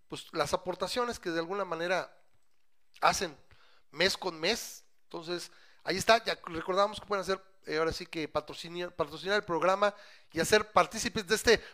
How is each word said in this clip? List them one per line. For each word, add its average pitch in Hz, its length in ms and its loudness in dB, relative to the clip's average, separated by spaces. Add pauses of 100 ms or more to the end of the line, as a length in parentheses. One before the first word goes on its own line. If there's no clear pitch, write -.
pues, - 240 -12
las 151 220 0
aportaciones 196 640 -4
que 180 120 -8
de 165 80 -2
alguna 190 260 -4
manera 170 480 -2 (880)
hacen 175 360 2 (540)
mes 165 260 2
con 170 240 -6
mes. - 440 -4 (200)
Entonces, 170 460 -8 (340)
ahí 170 120 -2
está, 226 280 6
ya 170 220 -2
recordamos 190 540 0
que - 60 -18
pueden 196 160 -2
hacer, 185 180 -2 (260)
eh, 151 120 -4
ahora 160 140 2
sí 170 140 -8
que 156 200 -6
patrocinar, 170 680 -8
patrocinar 160 420 -2
el 208 80 0
programa 190 500 2 (380)
y 156 80 -2
hacer 208 320 4
partícipes 208 540 2
de 196 100 0
este 220 220 6 (160)